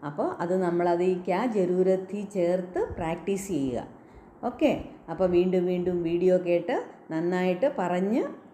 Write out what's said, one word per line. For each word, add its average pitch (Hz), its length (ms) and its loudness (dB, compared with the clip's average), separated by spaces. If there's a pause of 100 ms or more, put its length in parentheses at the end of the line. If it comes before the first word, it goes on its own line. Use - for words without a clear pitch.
അപ്പോൾ 208 240 -4 (100)
അത് 180 220 0
നമ്മളത് 175 420 2
ഈ 185 160 2
"ക്യാ 185 260 -2
ജരൂരത് 185 640 2
ഥി?" 208 140 -8 (120)
ചേർത്ത് 185 600 0
പ്രാക്ടീസ് 180 540 -4
ചെയ്യുക. 135 320 -2 (640)
ഓക്കെ, 254 280 2 (380)
അപ്പോൾ 165 200 0
വീണ്ടും 180 360 4
വീണ്ടും 180 380 0
വീഡിയോ 175 340 4
കേട്ട് 175 380 2 (360)
നന്നായിട്ട് 180 680 0
പറഞ്ഞ് 190 460 0 (300)